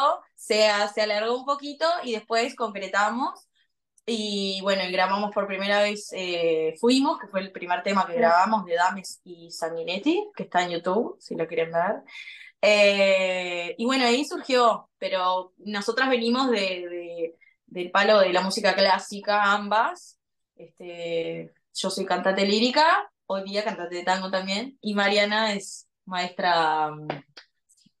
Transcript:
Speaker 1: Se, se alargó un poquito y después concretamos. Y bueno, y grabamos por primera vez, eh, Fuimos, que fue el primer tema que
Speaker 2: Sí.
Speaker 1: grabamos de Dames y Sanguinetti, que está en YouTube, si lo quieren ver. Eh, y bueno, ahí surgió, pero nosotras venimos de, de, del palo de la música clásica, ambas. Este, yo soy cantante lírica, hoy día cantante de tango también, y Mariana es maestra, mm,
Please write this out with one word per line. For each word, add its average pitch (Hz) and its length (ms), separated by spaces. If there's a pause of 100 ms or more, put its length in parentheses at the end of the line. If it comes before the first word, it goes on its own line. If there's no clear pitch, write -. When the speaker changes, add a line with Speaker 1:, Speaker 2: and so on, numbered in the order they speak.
(360)
Speaker 1:
Se, 214 320 (260)
se 220 100
alargó 214 340
un 254 80
poquito 285 400 (180)
y 247 100
después 226 420
concretamos. 214 920 (600)
Y 202 540
bueno, 190 220
y 180 80
grabamos 196 420
por 196 140
primera 196 360
vez, 208 300
eh, 165 640
Fuimos, 269 400
que - 80
fue 190 140
el 196 100
primer 180 320
tema 196 240
que 170 60
Speaker 2:
Sí. 170 60
Speaker 1:
grabamos 180 460
de 170 100
Dames 185 480
y 170 280
Sanguinetti, 180 840
que 202 80
está 175 200
en 175 80
YouTube, 190 480
si - 160
lo 160 120
quieren 165 240
ver. 170 320 (580)
Eh, 190 1160
y 233 80
bueno, 262 200
ahí 247 200
surgió, 247 640 (100)
pero 185 580
nosotras 214 520
venimos 247 420
de, 214 80
de, 175 760 (320)
del 180 240
palo 202 280
de 180 140
la 180 80
música 196 340
clásica, 202 800
ambas. 214 680 (360)
Este, 165 960 (200)
yo - 160
soy 190 160
cantante 190 400
lírica, 294 640 (160)
hoy 196 160
día 202 200
cantante 175 320
de 175 80
tango 190 260
también, 196 520
y 208 120
Mariana 208 600
es - 340 (180)
maestra, 170 880
mm, 151 160 (920)